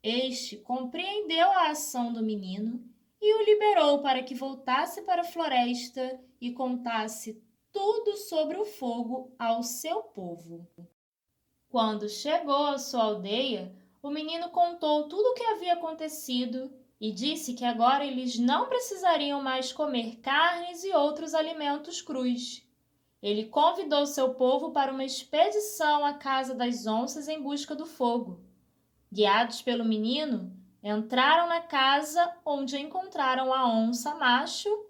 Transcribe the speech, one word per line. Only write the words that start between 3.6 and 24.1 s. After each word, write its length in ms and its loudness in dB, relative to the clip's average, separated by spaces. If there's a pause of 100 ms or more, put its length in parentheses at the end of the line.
para 220 2
que 140 -8
voltasse 680 -2
para 180 0
a 40 -2
floresta 920 -2 (220)
e 100 -6
contasse 920 -4 (300)
tudo 460 0
sobre 400 -2
o 80 -2
fogo 760 -6
ao 240 0
seu 400 -4
povo. 640 -12 (1000)
Quando 400 0
chegou 560 0
à 120 0
sua 280 0
aldeia, 680 -2 (280)
o 80 -10
menino 400 -6
contou 580 2
tudo 220 0
o 60 2
que 100 -6
havia 260 0
acontecido 1000 -4 (300)
e 140 -4
disse 400 -4
que 100 -8
agora 420 4
eles 320 -4
não 300 2
precisariam 760 0
mais 300 -2
comer 460 -2
carnes 680 0
e 80 -4
outros 420 2
alimentos 680 -2
crus. 600 -4 (600)
Ele 240 -2
convidou 600 4
seu 280 0